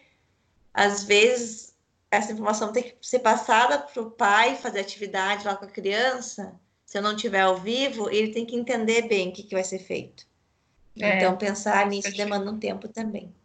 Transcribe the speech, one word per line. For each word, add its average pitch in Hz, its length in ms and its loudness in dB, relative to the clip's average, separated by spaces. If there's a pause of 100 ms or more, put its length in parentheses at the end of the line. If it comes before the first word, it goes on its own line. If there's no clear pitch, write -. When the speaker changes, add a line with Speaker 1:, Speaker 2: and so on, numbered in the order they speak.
(720)
Speaker 1:
às 202 320 2
vezes, 220 720 2 (360)
essa 208 220 0
informação 214 400 -2
tem 247 120 0
que - 180 -16
ser - 180 0
passada 233 580 4
pro 233 320 -8
pai 226 460 4
fazer 214 240 -6
atividade 196 680 -4
lá 196 100 -2
com 202 80 -14
a 196 40 -18
criança, 220 840 -4 (300)
se - 120 -10
eu 202 60 -2
não 214 140 0
tiver 196 240 0
ao 190 160 4
vivo, 226 540 -2
ele 214 220 0
tem 226 140 -4
que 240 100 -10
entender 233 520 0
bem 185 220 0
o - 20 -14
que - 100 -16
que - 120 -10
vai 185 100 0
ser 185 160 -8
feito. - 440 -10 (760)
Speaker 2:
É, 208 80 0
Speaker 1:
Então, 185 280 4
pensar 208 380 -2
Speaker 2:
faz 202 160 4
Speaker 1:
nisso 202 220 -4
Speaker 2:
sentido. 196 40 -10
Speaker 1:
demanda 202 340 -2
um 220 80 -8
tempo 202 300 -6
também. 214 460 -10 (100)